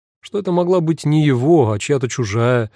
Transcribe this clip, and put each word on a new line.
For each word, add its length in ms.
что 200
это 120
могла 300
быть 240
не 200
его, 460
а 80
чья-то 280
чужая 680